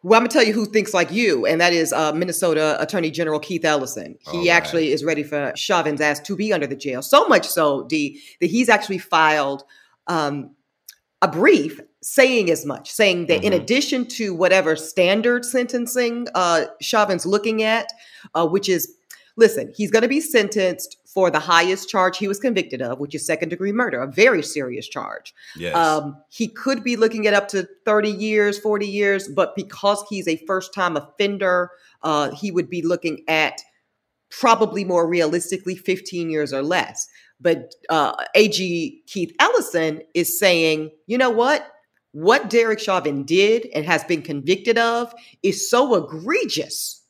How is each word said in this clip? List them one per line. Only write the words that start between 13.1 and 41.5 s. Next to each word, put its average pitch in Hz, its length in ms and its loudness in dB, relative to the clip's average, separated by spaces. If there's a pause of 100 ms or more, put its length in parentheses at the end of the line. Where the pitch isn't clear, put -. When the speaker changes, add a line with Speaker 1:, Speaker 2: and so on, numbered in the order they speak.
Speaker 1:
that 170 180 2
in 202 80 2
Speaker 2:
Mm-hmm. 175 100 2
Speaker 1:
addition 254 440 0
to 214 280 -6
whatever 175 400 2
standard 220 720 0
sentencing, 240 880 -2
uh, 175 300 2 (160)
Chauvin's 202 460 0
looking 214 360 0
at, 220 300 -2 (420)
uh, 165 140 2
which 196 220 -2
is, 175 200 -2 (460)
listen, 220 400 4
he's 208 140 -4
gonna 226 180 2
be 277 140 0
sentenced 202 840 -2
for 185 260 0
the 156 80 0
highest 180 520 2
charge 185 260 2
he 214 100 -4
was 196 140 -4
convicted 190 400 -2
of, 127 200 -6
which 143 140 -8
is 147 120 -8
second 160 240 -2
degree 185 220 -4
murder, 208 280 -2
a 135 100 -6
very 190 320 4
serious 127 460 -8
charge. - 460 -12 (220)
Speaker 2:
Yes. 85 200 -4
Speaker 1:
Um, 156 400 0 (140)
he - 180 -6
could 269 340 -4
be 240 140 -2
looking 226 300 0
at 208 80 4
up 202 140 0
to 190 200 -4 (160)
thirty 214 260 2
years, 208 480 0
forty 208 280 -2
years, 196 420 -2
but 175 260 0
because 202 540 -2
he's 190 180 -6
a 160 100 0 (100)
first 185 260 -4
time 175 240 -2
offender, 180 760 -2 (320)
uh, 147 280 0
he 196 200 -8
would 165 200 -4
be 175 100 -6
looking 165 480 -4
at 156 320 0 (720)
probably 220 540 2
more 175 220 2
realistically 175 720 -2
fifteen 180 540 -6
years 151 220 -2
or 135 100 -4
less. 156 440 -4 (360)
But, - 320 0 (140)
uh, 151 240 2 (220)
A 214 140 6
G 170 580 -4
Keith 170 340 -6
Ellison 170 600 0 (120)
is 170 240 -2
saying, 160 520 2 (160)
"You 233 120 -2
know 254 120 2
what? 247 360 0 (460)